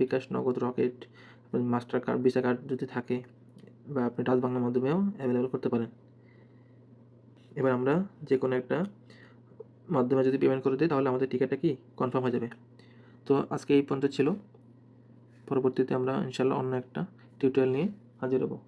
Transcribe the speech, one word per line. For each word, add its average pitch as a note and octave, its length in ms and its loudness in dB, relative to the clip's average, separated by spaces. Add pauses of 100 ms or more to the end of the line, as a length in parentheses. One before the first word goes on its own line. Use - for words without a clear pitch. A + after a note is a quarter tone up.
বিকাশ, C3 220 0 (120)
নগদ, B2+ 280 0
রকেট, B2 340 -2 (480)
আপনার B2+ 160 -2 (120)
মাস্টার A#2+ 320 -2
কার্ড, B2+ 200 -2
ভিসা B2+ 200 4
কার্ড B2 140 2 (120)
যদি C3+ 220 -4
থাকে B2 240 -4 (760)
বা C3 160 0
আপনি B2+ 180 -6
ডাচ B2+ 160 4
বাংলার B2+ 220 0
মাধ্যমেও B2+ 320 0 (200)
অ্যাভেলেবল B2+ 360 0
করতে B2+ 200 -4
পারেন। A2+ 160 0 (1700)
এবার C3 180 2
আমরা C3 160 2 (360)
যে C3+ 120 4
কোনো C3 200 0
একটা C3 160 -2 (1160)
মাধ্যমে C3 320 2
যদি C3+ 140 2
পেমেন্ট C3 240 2
করে C3+ 140 2
দিই D#3+ 120 2
তাহলে C#3 200 2
আমাদের C3 200 0
টিকিটটা C3 320 2
কি E3 80 2 (280)
কনফার্ম C3 260 0
হয়ে A#2+ 100 0
যাবে। A#2 120 -2 (800)
তো C#3 60 4 (220)
আজকে - 220 -4
এই C#3+ 100 4
পর্যন্ত C#3 180 -2 (100)
ছিল, C#3 120 2 (1200)
পরবর্তীতে C3 520 2
আমরা C3 140 0 (140)
ইনশাল্লাহ C3 340 0
অন্য C3 100 -2 (120)
একটা - 180 -8 (380)
টিউটোরিয়াল C3 360 2
নিয়ে D#3+ 120 0 (340)
হাজির B2+ 220 0
হব। - 100 -4 (140)